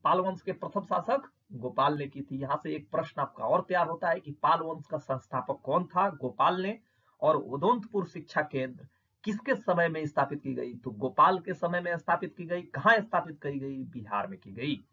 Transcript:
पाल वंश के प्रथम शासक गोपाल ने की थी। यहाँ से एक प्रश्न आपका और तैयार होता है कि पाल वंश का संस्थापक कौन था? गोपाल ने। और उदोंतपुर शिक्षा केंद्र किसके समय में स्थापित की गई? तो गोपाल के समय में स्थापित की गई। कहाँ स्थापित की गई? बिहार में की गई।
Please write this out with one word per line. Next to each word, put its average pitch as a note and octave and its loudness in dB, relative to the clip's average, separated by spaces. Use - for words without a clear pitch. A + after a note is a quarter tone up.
पाल E3+ 4
वंश F#3 -2
के F#3+ -6
प्रथम G3 -4
शासक A#3 0
गोपाल C3 0
ने C#3+ -6
की C#3 -10
थी। C3 -8
यहाँ C#3+ -2
से D#3 -4
एक D3 -10
प्रश्न - -2
आपका B2 -4
और F3 2
तैयार F3 2
होता E3 -2
है F3 2
कि C#3+ -12
पाल D#3+ 4
वंश D#3+ -6
का D3+ -6
संस्थापक C3+ -4
कौन E3 2
था? F#3+ 2
गोपाल C#3+ 0
ने। G3+ -2
और D#3 6
उदोंतपुर F3+ 0
शिक्षा - -4
केंद्र C3 -4
किसके G#3+ 0
समय F3 2
में D#3 -2
स्थापित D3 -2
की C3 -4
गई? B2 -6
तो B2 -8
गोपाल D3+ 4
के F3+ -8
समय F3 -2
में F3 -2
स्थापित E3+ -2
की E3 -10
गई। F3 -4
कहाँ G#3 4
स्थापित E3+ -4
की C#3+ -4
गई? C3+ -6
बिहार G2+ -6
में F#2+ -14
की G2+ -18
गई। B2+ -4